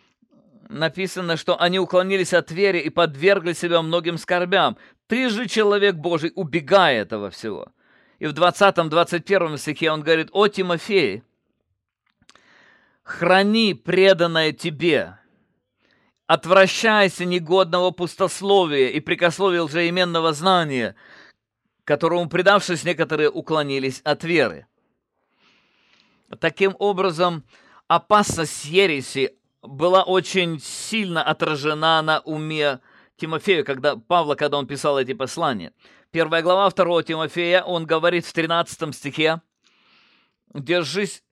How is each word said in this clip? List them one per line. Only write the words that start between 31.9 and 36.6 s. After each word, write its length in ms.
на 200
уме 580
Тимофея, 480
когда, 320
Павла, 380
когда 220
он 80
писал 320
эти 160
послания. 600
Первая 300
глава 280